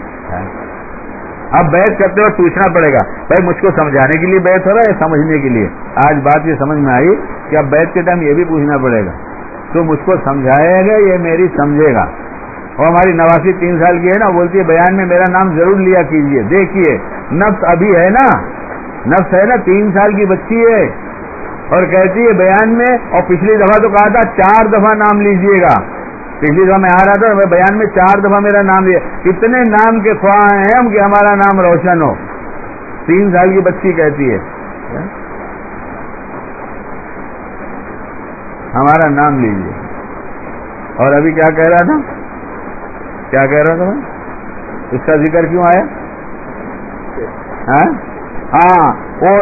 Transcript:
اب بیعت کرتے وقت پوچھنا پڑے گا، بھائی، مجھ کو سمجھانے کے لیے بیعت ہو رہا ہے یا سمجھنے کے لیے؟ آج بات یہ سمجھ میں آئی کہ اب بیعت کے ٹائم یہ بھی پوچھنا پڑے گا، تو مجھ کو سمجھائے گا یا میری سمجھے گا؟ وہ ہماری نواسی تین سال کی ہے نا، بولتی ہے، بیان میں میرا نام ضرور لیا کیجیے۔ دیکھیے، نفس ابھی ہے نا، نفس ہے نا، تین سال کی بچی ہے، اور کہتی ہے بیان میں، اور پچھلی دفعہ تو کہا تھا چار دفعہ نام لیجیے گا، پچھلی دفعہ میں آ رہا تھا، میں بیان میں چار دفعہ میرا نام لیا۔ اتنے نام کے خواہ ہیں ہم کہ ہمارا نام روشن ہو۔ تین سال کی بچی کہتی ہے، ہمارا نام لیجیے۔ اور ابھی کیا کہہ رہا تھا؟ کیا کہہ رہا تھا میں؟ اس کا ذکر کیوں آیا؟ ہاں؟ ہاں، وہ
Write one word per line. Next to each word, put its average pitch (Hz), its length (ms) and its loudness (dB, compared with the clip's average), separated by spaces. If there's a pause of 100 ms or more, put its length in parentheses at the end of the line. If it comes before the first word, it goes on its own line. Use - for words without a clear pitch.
(1500)
اب 156 200 2
بیعت 190 280 2
کرتے 190 220 0
وقت 214 160 2
پوچھنا 180 360 2
پڑے 160 200 2
گا، 127 40 4 (140)
بھائی، - 340 0
مجھ 170 160 -2
کو 196 140 2
سمجھانے 147 440 2
کے 165 60 -2
لیے 185 140 2
بیعت 180 260 2
ہو 190 60 2
رہا 220 80 4
ہے 226 120 4
یا - 80 -2
سمجھنے 156 400 0
کے 135 100 -2
لیے؟ 113 180 0 (400)
آج 151 80 2
بات 147 300 2
یہ 160 140 0
سمجھ 147 200 -2
میں 135 140 0
آئی 156 220 4 (340)
کہ 143 60 -2
اب 151 100 2
بیعت 151 280 0
کے 180 80 0
ٹائم 175 200 0
یہ 147 120 2
بھی 170 100 2
پوچھنا 147 340 0
پڑے 120 280 0
گا، 87 60 -8 (600)
تو 165 100 2
مجھ 156 220 -2
کو 185 80 2 (100)
سمجھائے 143 640 2
گا 214 60 2 (160)
یا 185 100 2
میری 170 280 0 (100)
سمجھے 147 360 2
گا؟ 101 120 0 (720)
وہ 139 80 2
ہماری 175 280 4
نواسی 165 400 2
تین 170 300 -2
سال 175 160 4
کی 175 80 0
ہے 190 120 2
نا، 214 100 2
بولتی 175 300 0
ہے، 185 40 2
بیان 170 320 2
میں 190 100 0
میرا 180 260 2
نام 185 260 2
ضرور 185 200 4
لیا 185 240 4
کیجیے۔ 143 400 0
دیکھیے، 170 560 0 (340)
نفس 196 320 0
ابھی 175 320 2
ہے 175 140 4
نا، 254 160 4 (840)
نفس 175 260 0
ہے 185 120 4
نا، 247 100 2 (100)
تین 202 280 2
سال 202 200 2
کی 202 120 0
بچی 226 480 2
ہے، 202 100 2 (840)
اور 180 160 2
کہتی 190 420 2
ہے 220 60 4
بیان 190 360 4
میں، 240 280 2 (140)
اور 180 160 2
پچھلی 185 280 2
دفعہ 208 260 4
تو 220 80 2
کہا 208 180 4
تھا 226 220 2
چار 208 360 4
دفعہ 214 300 2
نام 208 260 2
لیجیے 196 400 2
گا، 131 200 4 (580)
پچھلی 151 260 2
دفعہ 190 120 4
میں 190 160 2
آ 185 120 4
رہا 202 200 2
تھا، 220 80 2
میں 196 160 2
بیان 185 280 2
میں 220 80 0
چار 196 340 2
دفعہ 202 200 2
میرا 202 220 2
نام 190 240 2
لیا۔ 185 140 4 (260)
اتنے 226 440 2
نام 220 300 2
کے 208 140 2
خواہ 202 420 4
ہیں 202 240 4
ہم 233 100 2
کہ 208 100 2
ہمارا 202 360 4
نام 196 240 4
روشن 170 420 2
ہو۔ 131 120 0 (920)
تین 190 280 2
سال 185 200 4
کی 196 60 2
بچی 185 340 0
کہتی 143 400 0
ہے، 98 40 -2 (4000)
ہمارا 147 360 2
نام 143 300 0
لیجیے۔ 101 320 -2 (1200)
اور 135 180 2
ابھی 156 180 2
کیا 156 240 2
کہہ 160 140 2
رہا 175 160 4
تھا؟ 302 120 0 (1300)
کیا 135 160 2
کہہ 147 240 2
رہا 165 60 0
تھا 170 80 -2
میں؟ 208 180 -4 (920)
اس 127 140 -4
کا 156 100 2
ذکر 156 300 2
کیوں 175 200 0
آیا؟ 175 180 4 (1800)
ہاں؟ 143 220 2 (640)
ہاں، 165 400 4 (280)
وہ 185 200 4